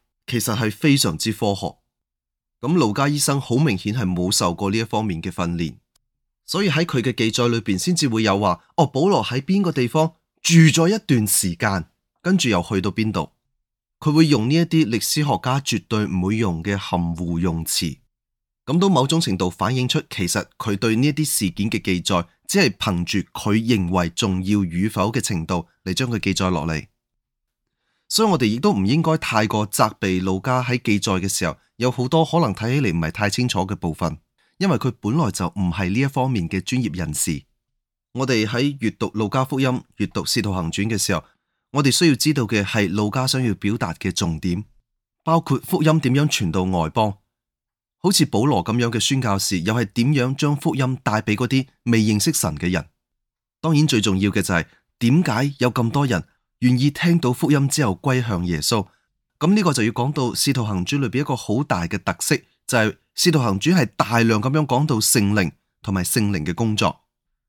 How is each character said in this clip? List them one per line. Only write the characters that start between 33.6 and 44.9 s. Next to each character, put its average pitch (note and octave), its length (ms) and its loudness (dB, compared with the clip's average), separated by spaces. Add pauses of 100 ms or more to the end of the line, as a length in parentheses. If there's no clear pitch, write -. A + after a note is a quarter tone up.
部 E2+ 180 -4
分， D#2+ 240 -4 (400)
因 F#3+ 100 -2
為 D#3 100 2
佢 B2+ 220 -2
本 G#2+ 180 -2
來 D#3 140 0
就 F2+ 160 -4
唔 F2+ 240 -2
係 F2+ 180 -2
呢 G2+ 100 0
一 C3+ 80 2
方 C3+ 220 -2
面 F#2+ 200 -2
嘅 F#2+ 100 -4
專 B2+ 220 -4
業 E2+ 140 -4
人 E2 180 -6
士。 D2 300 -4 (720)
我 C3 140 -4
哋 A2+ 180 2
喺 C3 320 -2
閱 A2 200 -4
讀 G#2+ 160 -4
路 G#2+ 160 -2
加 C3 160 -2
福 C3+ 140 -4
音、 B2+ 220 -2 (160)
閱 G2+ 120 -2
讀 F#2 160 -6
使 - 160 0
徒 G2+ 100 -2
行 F2+ 180 -4
傳 G2+ 200 -2
嘅 A2+ 80 -2
時 F#2+ 180 -2
候， E2+ 80 -4 (480)
我 C#3 100 0
哋 C#3 80 4
需 E3 200 4
要 C3+ 60 4
知 D3+ 180 2
道 C#3 100 0
嘅 G#2 220 0
係 G2+ 260 0
路 G#2 180 0
加 B2+ 160 -2
想 C3 160 -2
要 A2+ 140 0
表 G#2 220 -2
達 E2+ 160 -4
嘅 - 180 -4
重 E2+ 300 -2
點， F#2 240 -2 (580)